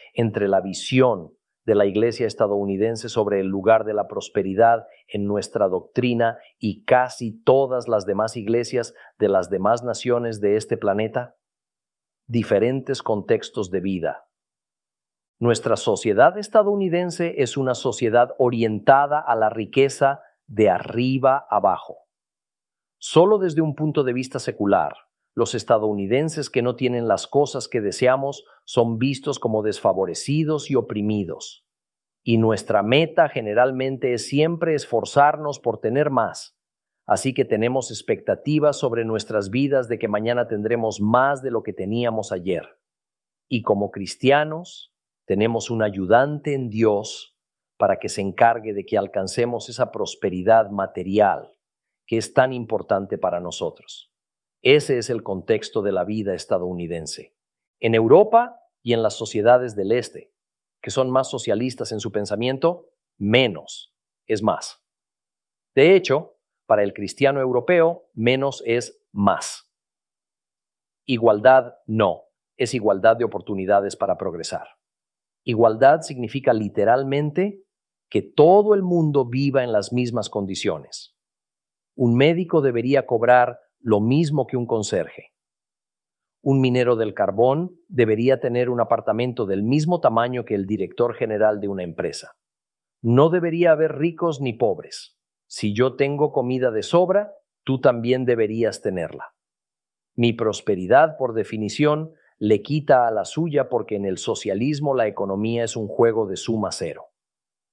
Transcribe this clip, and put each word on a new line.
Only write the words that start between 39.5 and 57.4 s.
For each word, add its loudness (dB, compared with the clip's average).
vidas 0
de -4
que -4
mañana -2
tendremos -2
más 2
de -6
lo -4
que -10
teníamos -4
ayer. -6
Y -2
como 0
cristianos, -2
tenemos 0
un -2
ayudante 0
en -6
Dios -2
para 2
que -10
se -6
encargue 0
de -6
que -2
alcancemos -4
esa -4
prosperidad 0
material 0
que -4
es -4
tan 2
importante -4
para -2
nosotros. -12
Ese 4
es -6
el -4
contexto -4
de -2
la 0
vida -4
estadounidense. -6